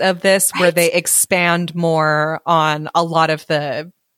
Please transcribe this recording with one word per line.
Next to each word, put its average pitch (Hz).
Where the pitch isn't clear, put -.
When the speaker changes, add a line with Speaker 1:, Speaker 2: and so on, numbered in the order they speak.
Speaker 1:
of 185
this 190
where 180
Speaker 2:
Right. 170
Speaker 1:
they 170
expand 175
more 156
on 156
a 170
lot 165
of 156
the, 147